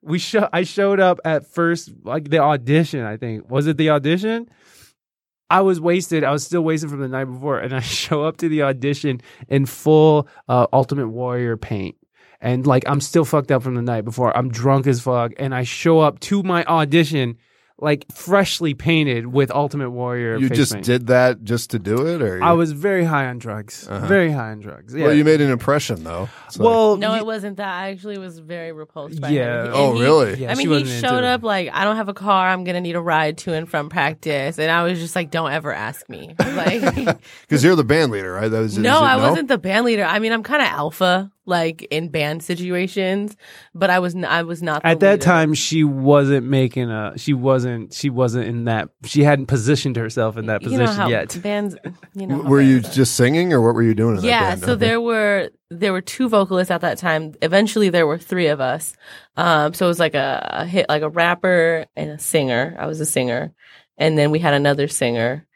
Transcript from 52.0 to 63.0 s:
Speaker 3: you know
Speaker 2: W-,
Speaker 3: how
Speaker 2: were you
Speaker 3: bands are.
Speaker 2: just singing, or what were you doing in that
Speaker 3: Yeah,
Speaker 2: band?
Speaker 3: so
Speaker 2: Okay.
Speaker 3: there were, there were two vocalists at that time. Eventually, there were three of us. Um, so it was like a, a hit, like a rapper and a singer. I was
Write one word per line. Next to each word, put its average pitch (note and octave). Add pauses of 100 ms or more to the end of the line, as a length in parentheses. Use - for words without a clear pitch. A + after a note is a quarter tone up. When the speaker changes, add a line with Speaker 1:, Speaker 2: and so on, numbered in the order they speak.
Speaker 3:
you G3
know C#3
Speaker 2:
W-, D3
Speaker 3:
how C3+
Speaker 2:
were C#3
you C3+
Speaker 3:
bands G#2
are. -
Speaker 2:
just C3
singing, D#3+
or C3+
what A#2
were A#2
you A2+
doing A2
in F3
that A3
Speaker 3:
Yeah, A3+
Speaker 2:
band? F3+
Speaker 3:
so B3
Speaker 2:
Okay. A#3
Speaker 3:
there A#3
were, G#3+ (200)
there F#3+
were F#3
two -
vocalists F#3
at E3+
that E3+
time. D#3+
Eventually, G3+
there E3+
were D#3+
three F3
of D3
us. C3+ (400)
Um, D#3
so F#3
it -
was E3+
like D#3+
a, C#3 (140)
a E3+
hit, F3
like D3+
a D3+
rapper E3+ (100)
and D3+
a D3+
singer. C3
I -
was D#3